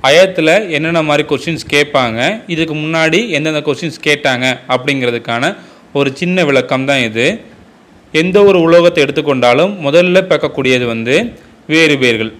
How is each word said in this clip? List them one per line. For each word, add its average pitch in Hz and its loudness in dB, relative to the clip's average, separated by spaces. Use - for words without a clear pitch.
அயத்துல 175 2
என்னென்ன 160 -2
மாதிரி 147 0
கொஸ்டின்ஸ் 147 -6
கேட்பாங்க, 143 0
இதுக்கு 160 -4
முன்னாடி 160 -2
எந்தெந்த 156 -2
கொஸ்டின்ஸ் 147 -6
கேட்டாங்க 131 0
அப்படிங்கிறதுக்கான 127 -2
ஒரு 139 -2
சின்ன 180 -2
விளக்கம் 131 0
தான் 139 0
இது. 120 -2
எந்த 185 2
ஒரு 185 4
உலோகத்தை 170 4
எடுத்துக்கொண்டாலும் 139 0
முதல்ல 180 2
பார்க்கக்கூடியது 131 -2
வந்து 120 -2
வேறு 151 2
பெயர்கள். 113 0